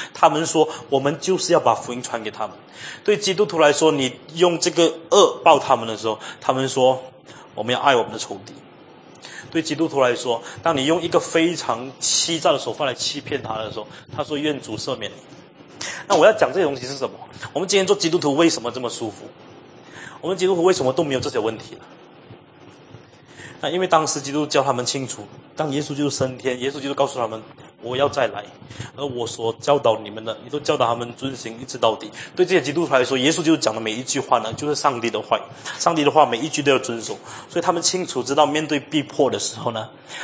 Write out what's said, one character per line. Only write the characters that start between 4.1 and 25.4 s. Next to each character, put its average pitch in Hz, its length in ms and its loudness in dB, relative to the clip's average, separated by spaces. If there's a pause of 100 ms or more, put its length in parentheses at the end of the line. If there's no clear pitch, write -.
用 170 220 4
这 170 140 0
个 165 200 4 (180)
恶 180 340 6
报 151 160 8
他 131 160 2
们 113 100 0
的 113 120 -4
时 107 100 -4
候， 107 100 -2 (240)
他 - 120 0
们 131 140 -2
说 131 320 4 (540)
：“我 104 80 -8
们 117 120 -2
要 120 60 0
爱 139 160 6
我 117 80 4
们 107 80 -12
的 110 60 -8
仇 101 280 -10
敌。” - 80 -18 (1000)
对 165 100 -2
基 156 140 -4
督 160 120 0
徒 139 140 0
来 123 140 4
说， 117 260 -2 (220)
当 165 120 2
你 131 100 0
用 165 160 2
一 170 60 -4
个 170 120 4
非 170 360 2
常 127 440 -6
欺 - 400 0
诈 170 120 2
的 143 60 2
手 120 160 -4
法 147 120 -4
来 127 80 -2
欺 - 280 -6
骗 135 220 -4
他 110 140 -6
的 110 140 -6
时 98 60 -10
候， 107 80 -10 (300)
他 151 80 -2
说 147 160 -6
：“愿 147 200 -2
主 110 180 -10
赦 131 180 -6
免 107 160 -8
你。” - 760 -16 (200)
那 202 80 4
我 160 100 8
要 214 80 10
讲 147 180 2
这 156 80 -2
些 185 60 2
东 139 100 -2
西 127 120 -10
是 139 80 -8
什 131 120 -4
么？ - 60 -8 (380)
我 - 80 -2
们 190 80 -2
今 196 100 2
天 190 80 2
做 196 100 4
基 170 140 -2
督 165 80 2
徒 143 180 0
为 165 140 6
什 156 120 -2
么 117 100 -6
这 123 80 -8
么 117 100 -4
舒 110 220 -6
服？ - 160 -16 (920)
我 156 80 -8
们 190 60 -2
基 185 120 0
督 190 80 4
徒 165 80 0
为 185 100 6
什 151 100 -2
么 127 80 2
都 165 120 2
没 143 100 -4
有 127 60 0
这 143 100 -6
些 135 80 -4
问 110 200 0
题 - 180 -16
呢？ - 60 -20 (1800)
那 143 80 -4
因 349 100 -2
为 - 80 0
当 156 180 4
时 147 140 -2
基 135 100 -8
督 151 160 -2
教 143 160 2
他 135 120 2
们 123 120 -4
清 131 220 -4
楚， - 180 -8 (300)